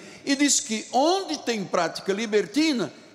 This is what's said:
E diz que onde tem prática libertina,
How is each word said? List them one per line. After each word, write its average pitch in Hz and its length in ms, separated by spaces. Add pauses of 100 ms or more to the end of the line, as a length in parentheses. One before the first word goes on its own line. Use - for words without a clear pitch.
(240)
E 277 120
diz 277 240
que 214 320
onde 311 460
tem 214 260
prática 170 480
libertina, 226 800 (220)